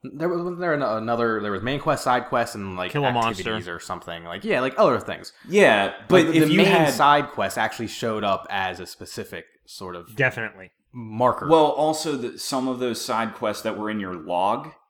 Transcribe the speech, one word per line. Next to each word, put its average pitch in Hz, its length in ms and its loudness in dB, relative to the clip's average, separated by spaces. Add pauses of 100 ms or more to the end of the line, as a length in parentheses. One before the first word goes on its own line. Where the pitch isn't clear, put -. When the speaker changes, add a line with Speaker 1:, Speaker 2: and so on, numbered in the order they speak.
(140)
Speaker 1:
there 160 160 -4
was, 175 140 -2
wasn't 175 160 -8
there 175 140 0
an-, 143 100 0
another, 113 580 0
there 104 100 -4
was 95 120 -4
main 135 160 -4
quest, - 240 -2
side 123 240 0
quest, 117 280 -2
and, 98 220 -8
like, 90 140 -6
Speaker 2:
Kill 147 140 -2
a - 20 2
Speaker 1:
activities 113 380 0
Speaker 2:
monster. 104 300 -6
Speaker 1:
or 82 40 -12
something. 85 460 -10
Like, 87 180 -10
yeah, 196 180 0
like, 131 160 -2
other 139 220 4
things. - 340 -12 (160)
Speaker 3:
Yeah, 120 440 6 (160)
but 175 160 8
Speaker 1:
Like, 160 80 0
the, 165 40 6
Speaker 3:
if 156 80 8
Speaker 1:
the 156 60 4
Speaker 3:
you 180 60 4
Speaker 1:
main 196 100 8
Speaker 3:
had 160 260 4
Speaker 1:
side 143 380 4
quest 98 260 -2
actually 110 300 -2
showed 107 360 -4
up 98 260 0
as 92 300 -4
a 90 60 -12
specific - 600 -14 (200)
sort 90 300 -14
of 92 200 -16
Speaker 2:
Definitely. 113 560 -2 (200)
Speaker 1:
marker. 117 560 0
Speaker 3:
Well, 156 240 8
also, 156 460 0
the, 120 200 -8
some 131 300 -4
of 127 120 -4
those 120 220 -2
side 113 320 -2
quests 107 300 -4
that 110 160 -4
were 107 100 -4
in 107 100 -4
your 92 140 -6
log 92 560 -2 (200)